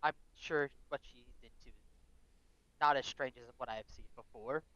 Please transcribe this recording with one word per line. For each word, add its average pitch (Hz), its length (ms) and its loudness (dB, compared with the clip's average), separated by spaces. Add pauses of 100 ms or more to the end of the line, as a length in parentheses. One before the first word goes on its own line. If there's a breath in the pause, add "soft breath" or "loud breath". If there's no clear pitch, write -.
I'm 151 100 6 (220)
sure 147 340 2 (200)
what 143 140 -2
she's 120 220 -18 (160)
into - 280 -20
is - 60 -16 (1040)
not 147 160 8
as 131 80 2
strange 131 320 -4
as 123 60 -16 (140)
what 123 120 -6
I 110 60 -4
have 110 200 -8
seen - 100 -14 (100)
before. 120 480 -4 (120)